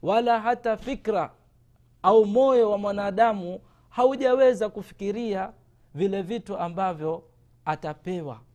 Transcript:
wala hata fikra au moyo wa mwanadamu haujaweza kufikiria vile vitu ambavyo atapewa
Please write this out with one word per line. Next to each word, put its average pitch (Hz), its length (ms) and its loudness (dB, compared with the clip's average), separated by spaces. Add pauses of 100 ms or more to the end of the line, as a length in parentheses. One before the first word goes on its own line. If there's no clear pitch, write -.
wala 226 380 0
hata 233 360 -2
fikra 214 540 -4 (720)
au 214 240 6
moyo 240 440 4
wa 202 80 0
mwanadamu 202 840 -2 (280)
haujaweza 254 800 2
kufikiria 196 840 -8 (420)
vile 196 280 -2
vitu 202 360 -8
ambavyo 170 640 -4 (420)
atapewa 156 760 -8 (140)